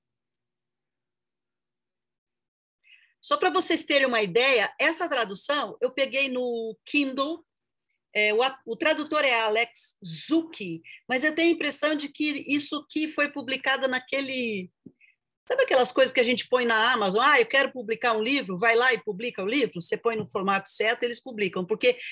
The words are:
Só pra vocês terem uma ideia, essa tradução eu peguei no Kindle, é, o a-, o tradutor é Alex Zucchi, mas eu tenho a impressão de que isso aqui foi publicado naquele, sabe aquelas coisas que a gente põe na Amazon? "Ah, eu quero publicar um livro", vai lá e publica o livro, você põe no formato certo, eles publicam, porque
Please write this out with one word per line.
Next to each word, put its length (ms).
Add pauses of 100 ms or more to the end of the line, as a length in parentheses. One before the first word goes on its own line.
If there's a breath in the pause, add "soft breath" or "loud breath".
(3250 soft breath)
Só 160
pra 140
vocês 340
terem 220
uma 160
ideia, 560
essa 300
tradução 720
eu 100
peguei 380
no 560
Kindle, 640 (680)
é, 200
o 80
a-, 240
o 80
tradutor 500
é 160
Alex 640
Zucchi, 760 (260 loud breath)
mas 140
eu 120
tenho 160
a 20
impressão 420
de 140
que 400
isso 280
aqui 340
foi 200
publicado 560
naquele, 840 (760 soft breath)
sabe 180
aquelas 280
coisas 200
que 80
a 40
gente 240
põe 160
na 300
Amazon? 280
"Ah, 160
eu 80
quero 240
publicar 460
um 60
livro", 340
vai 180
lá 200
e 40
publica 440
o 60
livro, 340
você 160
põe 180
no 100
formato 440
certo, 320
eles 200
publicam, 440
porque 320 (140 loud breath)